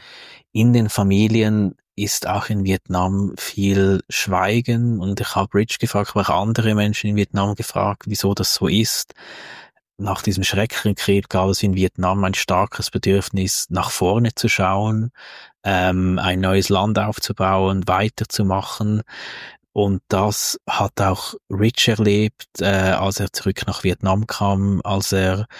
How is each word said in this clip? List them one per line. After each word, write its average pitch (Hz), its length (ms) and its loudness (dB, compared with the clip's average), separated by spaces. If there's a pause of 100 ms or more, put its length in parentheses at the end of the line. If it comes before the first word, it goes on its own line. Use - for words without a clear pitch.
(520)
In 120 220 4
den 113 160 4
Familien 107 840 2 (200)
ist - 320 -4
auch 101 220 -2
in 101 160 0
Vietnam 95 720 0
viel 98 720 2
Schweigen 113 920 0
und 95 220 -4
ich - 160 -6
habe 98 160 -2
Rich 104 260 0
gefragt, 104 360 -2
aber 98 140 0
auch 82 120 2
andere 110 340 0
Menschen 104 360 0
in 104 40 0
Vietnam 101 400 0
gefragt, 101 520 -4
wieso 101 260 0
das - 200 -2
so 95 140 0
ist. - 460 0 (880)
Nach 98 200 -4
diesem 95 240 0
schrecklichen 101 500 -2
Krieg 98 320 0
gab 95 220 0
es 98 120 0
in 98 140 2
Vietnam 95 480 0
ein 95 100 2
starkes - 560 -2
Bedürfnis, 95 800 0
nach 90 220 -2
vorne 110 420 0
zu - 140 -2
schauen, 107 640 0 (540)
ähm, 92 540 2
ein 92 200 0
neues 95 300 2
Land 104 280 2
aufzubauen, 95 880 0
weiterzumachen. 104 1160 -2 (720)
Und 101 340 0
das 104 500 0 (120)
hat - 320 -2
auch 95 320 -2 (160)
Rich 104 400 2
erlebt, 107 720 0
äh, 85 40 0
als 95 540 2
er 98 140 -4
zurück - 340 -4
nach - 160 -4
Vietnam 98 420 0
kam, 98 600 0
als 98 260 -2
er 95 360 0 (120)